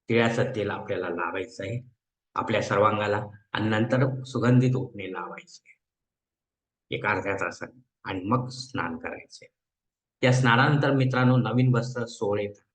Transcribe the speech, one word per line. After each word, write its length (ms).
तिळाचं 460
तेल 160
आपल्याला 380
लावायचं 540
आहे 160
आपल्या 260
सर्वांगाला 640
आणि 160
नंतर 540
सुगंधित 520
ओढणे 380
लावायचे 600
एक 100
अर्ध्या 300
तासाने 460
आणि 200
मग 260
स्नान 480
करायचे. 500
या 100
स्नानानंतर 580
मित्रांनो, 460
नवीन 380
वस्त्र 300
सोळे 420